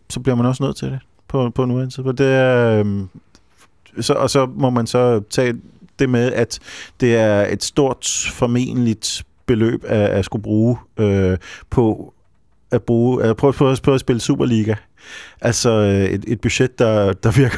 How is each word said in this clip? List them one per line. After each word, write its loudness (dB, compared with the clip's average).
så -8
bliver 0
man 2
også -2
nødt -4
til -8
det -8
på, -2
på -2
nuværende -4
tidspunkt. -6
Det 2
er, 4
øh, 2
så, 0
og 0
så 2
må -2
man 0
så 2
tage 0
det 2
med, 2
at -4
det 4
er 2
et -4
stort -2
formenligt -2
beløb 0
at, 0
at 0
skulle -8
bruge, 0
øh, 2
på -2
at 0
bruge, 0
at 2
prøve, 2
prøve, 2
prøve 2
at 0
spille -2
Superliga. 0
Altså, 0
øh, 2
et, -2
et -4
budget, 0
der, 2
der 0
virker 2